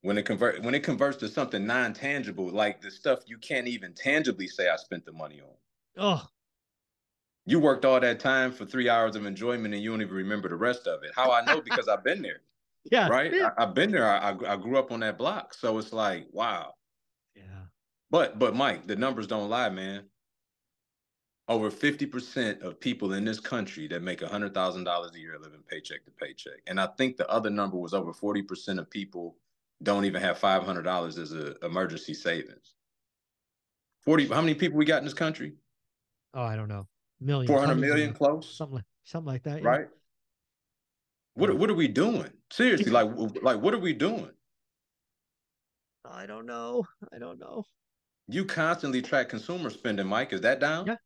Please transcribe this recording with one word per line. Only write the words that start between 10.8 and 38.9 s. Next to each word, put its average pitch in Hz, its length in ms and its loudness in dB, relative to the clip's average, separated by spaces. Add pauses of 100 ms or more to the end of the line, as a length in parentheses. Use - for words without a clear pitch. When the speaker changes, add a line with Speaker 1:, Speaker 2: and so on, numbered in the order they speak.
Speaker 1:
of 82 160 -4
it. 76 140 -10
How 131 160 4
I - 120 6
know? - 160 2
Speaker 2:
<laughs> - 40 -14
Speaker 1:
Because 233 240 -2
I've 104 160 2
been 180 180 0
there. 98 200 -10 (500)
Speaker 2:
Yeah. 220 160 4
Speaker 1:
Right? 139 240 4
Speaker 2:
Yeah. 370 260 2
Speaker 1:
I, - 60 6
I've 95 100 -4
been 196 160 4
there. 143 160 4
I, 101 260 4
I, 95 200 -4
I 101 40 0
grew 113 220 0
up 127 140 0
on 113 80 -4
that 110 180 -2
block. 170 360 -4
So 110 240 0
it's 107 140 -6
like, 101 380 -2
wow. 95 440 -4 (600)
Speaker 2:
Yeah. 101 80 -20 (680)
Speaker 1:
But, 147 280 2
but 113 160 4
Mike, 117 320 0
the 104 80 -4
numbers 113 320 -2
don't 104 220 -2
lie, 117 220 0
man. 98 340 -8 (1400)
Over 110 240 2
fifty 147 340 0
percent 120 560 -4
of 90 160 -10
people 104 360 -2
in 101 100 -2
this 110 160 -4
country 104 480 -6
that 85 140 -6
make 87 200 -6
a 82 60 -8
hundred 101 260 -6
thousand 92 300 -2
dollars 87 320 -4
a - 20 -18
year 80 220 -14
living 76 260 -20
paycheck 76 380 -12
to - 80 -20
paycheck. - 560 -14
And 95 120 -2
I 95 60 0 (100)
think 127 200 0
the - 120 -2
other 110 220 0
number 101 260 -2
was 87 160 -6
over 87 200 -2
forty 101 300 -2
percent 95 360 -6
of 82 100 -8
people 92 480 -10 (460)
don't 101 220 2
even 98 180 0
have 90 160 0
five 95 240 4
hundred 90 200 -4
dollars 85 360 -2
as 78 140 -10
a 73 320 -8
emergency 85 500 -4
savings. - 600 -6 (1300)
Forty, 147 240 6
how 139 120 2
many 160 140 4
people 156 240 0
we 151 60 6
got 156 140 4
in 135 60 -4
this 147 100 -8
country? 156 400 -4 (800)
Speaker 2:
Oh, 127 80 -4
I 110 120 -2
don't 107 140 -4
know. 101 180 -8 (340)
Millions, 135 300 0
Speaker 1:
Four 139 80 8
hundred 151 220 4
million, 147 340 2
Speaker 2:
hundreds - 60 -6
of - 0 -
millions. 151 260 4
Speaker 1:
close? - 100 -18
Speaker 2:
Something 139 200 -8
like, 113 80 -8 (180)